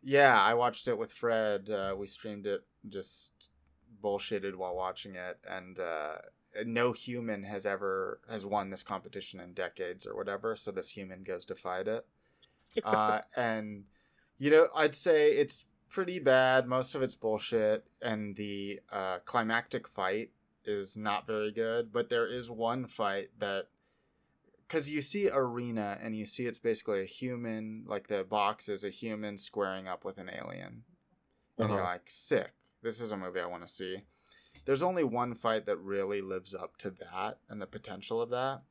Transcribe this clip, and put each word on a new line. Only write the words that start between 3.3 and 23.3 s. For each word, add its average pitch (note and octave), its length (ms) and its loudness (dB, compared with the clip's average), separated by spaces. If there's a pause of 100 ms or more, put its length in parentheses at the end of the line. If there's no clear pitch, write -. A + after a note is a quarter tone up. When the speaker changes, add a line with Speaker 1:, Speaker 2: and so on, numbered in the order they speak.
Speaker 1:
bullshitted G2 540 -2
while F2+ 180 -2
watching F#2 400 -4
it, F2+ 240 -8 (100)
and, F#2 300 -10
uh, D#2+ 400 -4 (460)
no A#2+ 280 2
human A2+ 520 -6
has G2+ 220 -4
ever, F#2+ 640 -2
has G#2+ 180 -6
won G2 240 0
this F#2+ 120 -8
competition G2 560 -8
in F2+ 160 -14
decades F2+ 520 -6
or G#2 100 -8
whatever, G2+ 400 -4
so - 160 -8
this F#2+ 180 -6
human F#2+ 320 -12
goes F#2 220 -6
to F#2+ 100 -8
fight F#2 320 -4
it. A2 200 -2 (680)
Speaker 2:
<laughs> A#3 60 0
Speaker 1:
Uh, G#2+ 380 4 (160)
and, G#2+ 480 -2 (540)
you C#3 120 4
know, D#3+ 240 10
I'd D#3 200 4
say D3+ 380 6
it's - 340 2 (220)
pretty F3 300 -4
bad. C3 480 6
Most B2+ 280 0
of C#3 80 0
it's B2+ 140 -2
bullshit, G#2+ 680 2 (140)
and G#2+ 360 -4
the, G2+ 440 -6 (100)
uh, F#2+ 300 -2
climactic A2+ 680 0
fight G2 440 -2 (320)
is G2+ 320 -4
not G#2+ 300 -2
very G#2+ 260 -2
good, A2+ 400 -2
but A#2+ 160 0
there A#2 180 2
is A#2+ 240 -6
one A#2 360 0
fight G2 520 -2